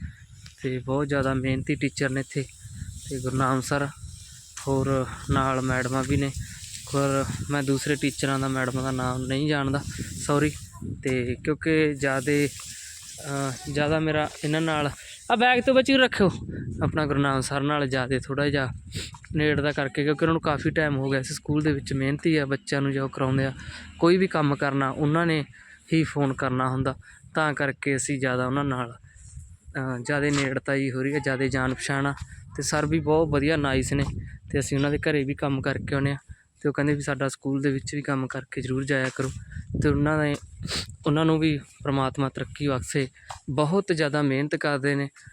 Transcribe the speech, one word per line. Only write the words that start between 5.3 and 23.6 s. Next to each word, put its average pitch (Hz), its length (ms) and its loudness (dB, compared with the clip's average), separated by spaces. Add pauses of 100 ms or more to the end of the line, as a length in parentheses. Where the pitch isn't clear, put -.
ਨਾਲ 131 300 2
ਮੈਡਮਾਂ 127 420 0
ਵੀ 139 140 2
ਨੇ, 139 140 0 (600)
ਪਰ 139 320 2 (240)
ਮੈਂ 143 140 0
ਦੂਸਰੇ 135 320 2
ਟੀਚਰਾਂ 135 440 0
ਦਾ, 135 80 0
ਮੈਡਮਾਂ 131 360 0
ਦਾ 135 80 -2
ਨਾਮ 127 340 -2
ਨਹੀਂ 135 240 0
ਜਾਣਦਾ, 139 320 2 (400)
ਸੌਰੀ। 147 300 2 (520)
ਤੇ 127 400 -2
ਕਿਉਂਕਿ 156 500 2
ਜ਼ਿਆਦੇ, 139 560 2 (760)
ਅਹ, 139 480 -4
ਜ਼ਿਆਦਾ 147 260 2
ਮੇਰਾ 151 300 0 (140)
ਇਹਨਾਂ 156 180 2
ਨਾਲ, 151 300 0 (400)
ਆ 240 40 4
ਬੈਗ 247 260 4
ਤੋਂ 262 120 4
ਬੱਚੀ 262 240 6
ਰੱਖਿਓ, 214 340 4 (520)
ਆਪਣਾ 156 220 0
ਗੁਰਨਾਮ 139 360 2
ਸਰ 139 200 -2
ਨਾਲ 147 260 2
ਜ਼ਿਆਦੇ 127 320 0
ਥੋੜ੍ਹਾ 139 300 -2
ਜਿਹਾ 139 200 0 (640)
ਨੇੜ 151 260 2
ਦਾ 147 100 2
ਕਰਕੇ, 139 320 -2
ਕਿਉਂਕਿ 147 220 2
ਉਹਨਾਂ 165 80 4
ਨੂੰ 165 80 0
ਕਾਫੀ 151 280 0
ਟਾਈਮ 151 280 2
ਹੋ 135 120 0
ਗਿਆ 135 100 2
ਇਸ 131 140 -4
ਸਕੂਲ 147 300 0
ਦੇ 151 80 4
ਵਿੱਚ। 139 220 -2
ਮਿਹਨਤੀ 143 440 2
ਆ, 143 80 2
ਬੱਚਿਆਂ 139 360 -2
ਨੂੰ 139 100 2
ਜੋ 135 160 -2
ਕਰਾਉਂਦੇ 135 380 2
ਆ, 131 80 -2 (460)